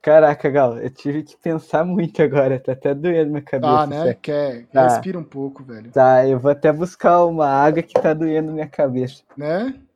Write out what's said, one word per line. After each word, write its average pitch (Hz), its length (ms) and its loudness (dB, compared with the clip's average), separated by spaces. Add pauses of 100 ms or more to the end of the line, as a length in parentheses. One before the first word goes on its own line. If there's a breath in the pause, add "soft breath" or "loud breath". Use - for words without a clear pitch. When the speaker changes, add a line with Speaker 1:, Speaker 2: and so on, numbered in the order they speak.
Speaker 1:
Caraca, 151 480 4
Gal, 131 300 0
eu 120 120 -8
tive 147 340 -8
que - 120 -20
pensar 160 480 -4
muito 170 380 -2
agora. 135 360 0
Tá 131 140 -6
até 139 220 -4
doendo 160 360 -2
minha 147 120 -6
cabeça, - 340 -2
Speaker 2:
Tá, 151 100 0
né? 143 180 -8
Speaker 1:
sério. 120 180 -2
Speaker 2:
Quer, 143 460 -6
Speaker 1:
Tá. 131 200 4
Speaker 2:
respira 180 300 -2
um 160 60 -12
pouco, 139 400 -12
velho. 117 260 -20
Speaker 1:
Tá, 131 360 6
eu 135 120 0
vou 135 120 0
até 143 220 2
buscar 175 520 0
uma 160 240 -2
água 151 340 2
que - 180 -14
tá 165 140 0
doendo 156 380 -4
minha 156 160 -8
cabeça. 127 540 -4 (140)
Speaker 2:
Né? 180 380 -6 (220)